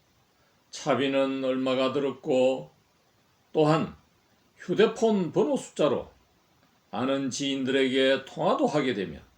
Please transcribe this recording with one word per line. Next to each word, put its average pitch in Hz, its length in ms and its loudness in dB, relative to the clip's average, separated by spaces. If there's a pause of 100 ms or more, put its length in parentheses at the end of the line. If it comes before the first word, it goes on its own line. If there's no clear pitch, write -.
(680)
차비는 135 720 0
얼마가 131 500 0
들었고, 131 800 0 (800)
또한 156 440 2 (640)
휴대폰 202 760 2
번호 262 260 0
숫자로 - 540 -2 (800)
아는 135 380 -2
지인들에게 135 960 0
통화도 240 420 0
하게 131 260 0
되며 90 260 -6 (180)